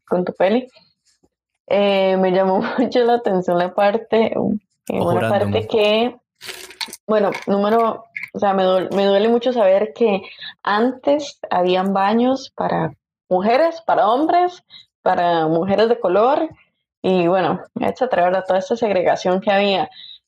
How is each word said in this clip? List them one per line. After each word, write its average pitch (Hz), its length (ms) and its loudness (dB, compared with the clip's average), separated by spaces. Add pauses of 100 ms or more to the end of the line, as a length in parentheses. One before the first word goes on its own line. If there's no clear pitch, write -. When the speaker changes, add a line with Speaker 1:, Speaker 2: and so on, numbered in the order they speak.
Speaker 1:
con 180 180 -2
tu 190 100 -8
peli, 220 340 0 (1000)
eh, 196 500 2
me 185 140 2
llamó 190 280 2
<laughs> - 180 -6
mucho 240 260 0
la 233 100 2
atención 185 440 0
la 180 160 -2
parte, 220 520 0
eh, - 80 -4 (560)
Speaker 2:
Ojo 180 200 -2
Speaker 1:
una 175 100 0
Speaker 2:
random. 202 300 0
Speaker 1:
parte 214 160 -2
que, 220 500 0 (920)
bueno, 208 220 2 (160)
número, 208 580 0 (300)
o - 40 -8
sea, 202 160 0
me 190 100 0
duele, 185 300 2
me 196 120 2
duele 202 220 2
mucho 240 240 0
saber 208 420 2
que 202 280 0 (400)
antes 254 800 -2 (100)
habían 185 440 0
baños 233 600 0
para 170 380 -4 (360)
mujeres, 240 580 0
para 175 220 2
hombres, 349 540 0 (400)
para 175 460 0
mujeres 190 400 0
de 233 100 0
color, 240 500 0 (540)
y 185 240 2
bueno, 180 340 0 (200)
etcétera, 196 440 0
¿verdad? 185 220 0
Toda 185 140 0
esta 190 160 -4
segregación 185 640 0
que 208 100 -2
había. 196 380 0 (400)